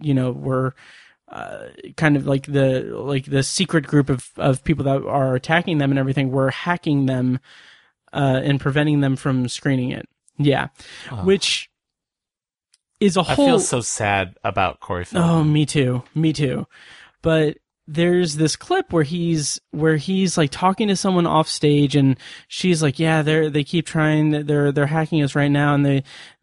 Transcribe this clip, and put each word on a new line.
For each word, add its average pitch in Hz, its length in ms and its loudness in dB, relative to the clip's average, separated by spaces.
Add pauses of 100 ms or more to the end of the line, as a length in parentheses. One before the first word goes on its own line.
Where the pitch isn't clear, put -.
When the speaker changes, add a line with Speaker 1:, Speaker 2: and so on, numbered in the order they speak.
Speaker 1:
you 147 140 -2
know, 127 180 0
were, 131 420 -4 (540)
uh, 52 400 -14 (280)
kind 147 200 2
of 135 100 -2
like 139 200 -2
the, 135 360 0
like, 131 440 -6
the 139 160 0
secret 160 440 -2
group 143 240 2
of, 127 260 -4
of 135 280 0
people 143 200 0
that 135 220 0
are 131 280 0
attacking 165 440 0
them 139 120 2
and 139 80 2
everything 135 320 0
were 135 200 0
hacking 151 560 -2
them, 127 320 0 (760)
uh, 135 300 2
and 139 180 0
preventing 147 400 0
them 135 160 2
from 127 320 -2
screening 131 440 -2
it. - 140 -10 (320)
Yeah. 139 300 2 (420)
Speaker 2:
Oh. 107 140 -8
Speaker 1:
Which - 460 0 (1300)
is 196 160 4
a 190 40 2
Speaker 2:
I 151 140 0
Speaker 1:
whole 285 120 4
Speaker 2:
feel 247 140 4
so 131 200 -2
sad 101 640 -2
about 95 360 -2
Corey 90 240 -6
Feldman. 170 260 0
Speaker 1:
Oh, 165 140 2
me 151 220 2
too. 127 360 0 (120)
Me 156 180 0
too. 139 340 -4 (540)
But 160 380 0 (300)
there's 175 480 0
this 156 180 0
clip - 380 -4
where 165 100 2
he's, 160 580 -2 (120)
where 156 240 2
he's, 190 420 -2
like, 151 120 2
talking 190 380 0
to 202 80 2
someone 180 300 2
off 156 220 2
stage 147 480 2
and 135 200 4 (300)
she's 175 360 0
like, 143 180 0
"Yeah, 160 220 2
they're, 156 280 2
they 143 140 0
keep 165 220 -2
trying, 151 600 0
they're, 147 240 2
they're 143 160 0
hacking 160 360 0
us 135 120 -2
right 143 160 2
now 143 240 2
and 143 100 2
they, 139 200 2 (380)